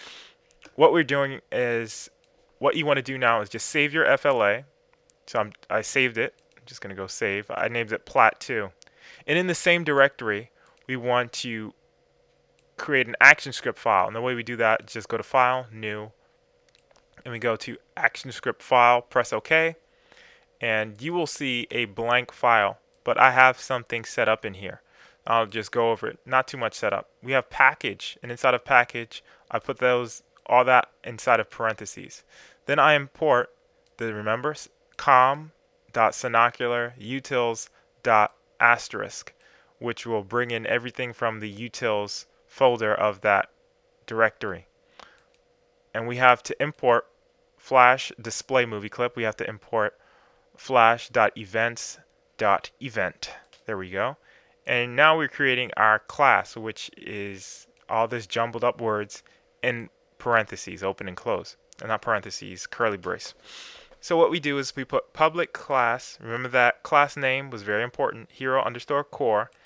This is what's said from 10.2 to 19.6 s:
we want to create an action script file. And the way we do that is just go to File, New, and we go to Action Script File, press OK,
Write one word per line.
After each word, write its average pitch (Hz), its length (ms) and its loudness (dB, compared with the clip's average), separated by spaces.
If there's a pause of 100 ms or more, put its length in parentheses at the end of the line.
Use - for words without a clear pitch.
we 131 80 -6
want 123 380 0
to 110 380 -8 (1040)
create 131 300 0
an 117 140 -8
action 139 320 6
script - 260 -8
file. 101 300 2
And 104 80 -10
the 113 40 -6
way 127 140 -4
we 117 80 -8
do 117 140 -8
that 110 260 2
is - 100 -20
just 110 160 -12
go 117 80 -4
to 107 60 -6
File, 127 500 0
New, 107 380 -10 (1120)
and 127 80 -12
we 117 60 -10
go 120 160 -2
to - 240 -12 (180)
Action - 360 -6
Script - 280 -8
File, 123 420 6
press - 300 -2
OK, 160 440 0 (840)